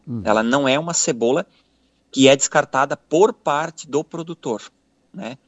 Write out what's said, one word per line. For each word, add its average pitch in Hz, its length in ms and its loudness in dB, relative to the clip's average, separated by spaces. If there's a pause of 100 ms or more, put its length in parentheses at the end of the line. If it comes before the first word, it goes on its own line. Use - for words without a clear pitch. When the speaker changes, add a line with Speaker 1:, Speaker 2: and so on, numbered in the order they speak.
Speaker 1:
Uhum. 120 160 -8
Speaker 2:
Ela 107 200 2
não 135 240 0
é 131 100 2
uma 165 160 -4
cebola 131 540 0 (640)
que 135 160 4
é 135 80 8
descartada 143 600 -2
por 202 380 2
parte 156 560 -6
do 151 140 -2
produtor, 160 580 -8 (500)
né? 107 260 -14 (100)